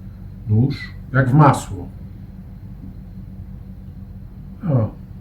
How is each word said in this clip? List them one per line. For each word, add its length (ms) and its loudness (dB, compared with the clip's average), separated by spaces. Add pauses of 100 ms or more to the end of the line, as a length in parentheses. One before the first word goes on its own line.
(480)
Nóż, 280 6 (360)
jak 180 6
w 40 8
masło. 540 6 (2750)
O. 200 4 (300)